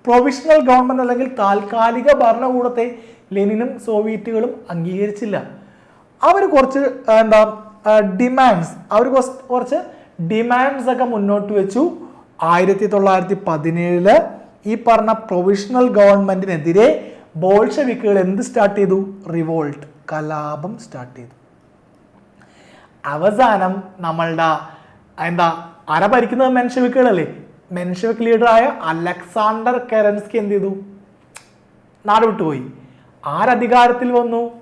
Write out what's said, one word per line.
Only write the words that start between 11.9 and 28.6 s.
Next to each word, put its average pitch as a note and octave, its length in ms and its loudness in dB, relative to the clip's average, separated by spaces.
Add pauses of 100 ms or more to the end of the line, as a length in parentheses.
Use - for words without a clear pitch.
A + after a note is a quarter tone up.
ആയിരത്തി F#3 440 2
തൊള്ളായിരത്തി F#3+ 520 0 (100)
പതിനേഴില് F3 920 0 (300)
ഈ A3+ 80 -2 (100)
പറഞ്ഞ A3 240 2
പ്രൊവിഷണൽ G#3 760 -2
ഗവൺമെന്റിനെതിരെ G3 1200 2 (240)
ബോൾഷെവിക്കുകൾ G#3 840 2
എന്ത് F#3+ 220 -2
സ്റ്റാർട്ട് G3+ 340 0
ചെയ്തു? G3 300 0 (280)
റിവോൾട്ട്, D#3+ 540 -4 (260)
കലാപം D3+ 640 -8
സ്റ്റാർട്ട് - 380 -20
ചെയ്തു. B2 140 -20 (1800)
അവസാനം F#3+ 800 0 (160)
നമ്മളുടെ, E3 580 -2 (680)
എന്താ, E3+ 420 -2 (200)
ആരാ E3 180 0
ഭരിക്കുന്നത്? B3 420 0
മെൻഷെവിക്കുകളല്ലേ. B3 840 0 (360)
മെൻഷെവിക് F3+ 540 -6
ലീഡറായ A3+ 360 4 (220)